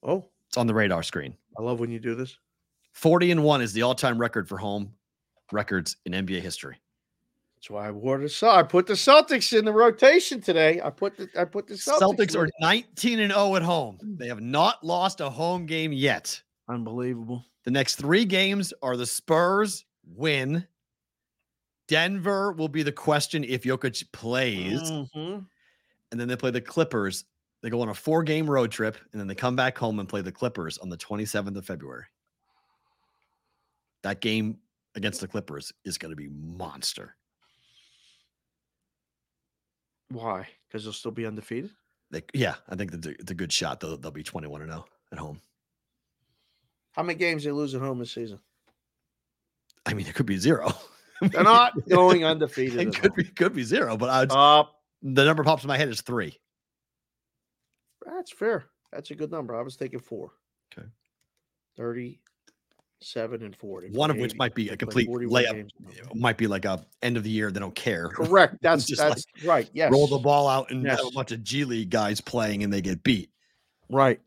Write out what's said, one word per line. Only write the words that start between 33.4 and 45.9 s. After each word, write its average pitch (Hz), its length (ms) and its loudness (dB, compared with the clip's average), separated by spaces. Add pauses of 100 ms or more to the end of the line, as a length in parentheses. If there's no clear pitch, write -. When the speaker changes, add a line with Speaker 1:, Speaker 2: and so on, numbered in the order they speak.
Speaker 2:
That 98 180 -6
game 110 380 -2 (360)
against 104 260 -6
the 95 60 -10
Clippers 76 460 -10 (100)
is 87 140 -10
gonna 80 180 -12
be 73 140 -14
monster. 76 840 -12 (3000)
Speaker 1:
Why? 110 380 -8 (240)
'Cause 107 120 -12
they'll 107 100 -12
still - 180 -10
be 113 140 -8
undefeated? 113 460 -10 (400)
Speaker 2:
They, 80 120 -12 (100)
yeah, 117 220 -2 (140)
I 95 60 -10
think 92 160 -8
that 82 140 -12
it's 85 260 -14
a 90 40 -8
good 85 160 -8
shot. 76 280 -4
They'll, 80 180 -10
they'll 71 140 -14
be 76 120 -14
twenty-one 76 380 -12
and 80 100 -14
oh 80 140 -14 (260)
at 82 60 -16
home. 76 240 -14 (1500)